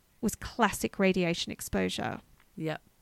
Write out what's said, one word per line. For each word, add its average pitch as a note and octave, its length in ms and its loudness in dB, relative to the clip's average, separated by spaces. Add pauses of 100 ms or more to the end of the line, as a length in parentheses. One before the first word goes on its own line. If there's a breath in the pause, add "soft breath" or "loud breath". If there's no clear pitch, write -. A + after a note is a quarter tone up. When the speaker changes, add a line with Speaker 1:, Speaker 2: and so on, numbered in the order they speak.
(200)
Speaker 1:
was A3 140 0
classic - 640 0
radiation F3+ 540 2
exposure. - 680 -2 (360)
Speaker 2:
Yep. D#3 240 -4 (220)